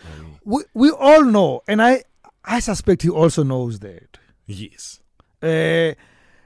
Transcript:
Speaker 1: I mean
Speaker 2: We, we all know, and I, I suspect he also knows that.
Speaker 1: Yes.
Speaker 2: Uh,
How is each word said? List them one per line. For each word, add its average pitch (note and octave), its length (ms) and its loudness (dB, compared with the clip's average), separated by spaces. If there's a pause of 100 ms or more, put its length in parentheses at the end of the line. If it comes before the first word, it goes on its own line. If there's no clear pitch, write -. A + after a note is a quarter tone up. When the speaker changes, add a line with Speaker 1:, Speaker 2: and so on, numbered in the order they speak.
Speaker 1:
I D#2 160 -20
mean D2+ 200 -20
Speaker 2:
We, A#3 200 -4 (100)
we C4 180 2
all D4+ 340 4
know, F#3+ 440 0
and G#3+ 140 0
I, B3 220 2 (420)
I A#3 140 -4
suspect G3 420 -2
he E3 80 0
also D#3+ 320 0
knows B2 380 -6
that. F#2+ 360 -20 (300)
Speaker 1:
Yes. - 540 -16 (420)
Speaker 2:
Uh, D#3+ 500 -2 (540)